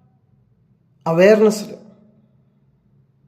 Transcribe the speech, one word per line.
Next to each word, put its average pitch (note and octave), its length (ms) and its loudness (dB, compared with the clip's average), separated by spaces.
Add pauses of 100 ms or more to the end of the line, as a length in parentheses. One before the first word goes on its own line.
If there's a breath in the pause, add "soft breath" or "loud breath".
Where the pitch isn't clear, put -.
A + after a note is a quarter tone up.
(1080)
അവയർനെസ്സിൽ, G#3 640 0 (1600)